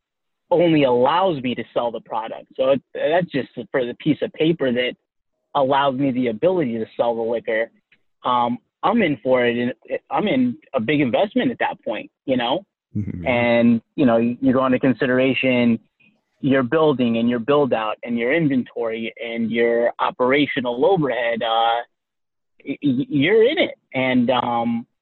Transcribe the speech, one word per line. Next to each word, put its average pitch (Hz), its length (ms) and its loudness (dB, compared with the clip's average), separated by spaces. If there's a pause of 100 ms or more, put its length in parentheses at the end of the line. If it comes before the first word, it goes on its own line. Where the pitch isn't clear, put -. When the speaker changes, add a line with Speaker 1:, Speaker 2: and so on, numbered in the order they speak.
(520)
Speaker 1:
only 160 320 4
allows 139 600 2
me 123 120 -4
to 117 80 -6 (100)
sell 120 180 -2
the 113 100 -10
product. 110 460 -10 (100)
So 131 140 2
it, 139 100 2 (120)
that's 170 380 0
just 123 180 -4 (220)
for 131 140 -2
the 120 140 -8
piece 147 220 0
of 117 120 -4
paper 151 400 0
that 123 220 -2 (600)
allows 139 400 2
me 139 160 0
the 127 160 -2
ability 147 500 0
to 110 80 -4 (120)
sell 120 180 -2
the 113 60 -4
liquor. 113 480 -2 (540)
Um, 123 360 0 (220)
I'm 220 200 2
in 151 200 0
for 127 240 2
it, 120 120 0
and 123 420 -6 (100)
I'm 170 180 -2
in 127 300 0 (160)
a 135 60 -2
big 139 220 0
investment 180 500 0
at - 80 -12
that - 240 -6
point, 110 260 -8 (160)
you 127 120 0
know? 127 280 -4 (300)
Speaker 2:
Mm-hmm. 92 320 -6
Speaker 1:
And, 120 540 2 (140)
you 151 100 2
know, 117 120 4
you, 120 240 0
you 131 120 2
go 131 120 2
into 127 140 0
consideration 127 1000 2 (600)
your 135 220 2
building 127 540 2
and 117 120 0
your 123 100 -2
build 135 340 2
out 110 300 -2
and 120 140 -4
your 120 160 -2
inventory 120 800 -2 (100)
and 117 280 -6
your 117 480 0
operational 127 840 -2
overhead, 123 580 0
uh, 117 380 0 (840)
y-, 139 180 -8
y-, - 260 0
you're 180 400 4
in 330 100 -2
it. - 160 -4 (180)
And, 127 380 0
um, 120 560 -2 (140)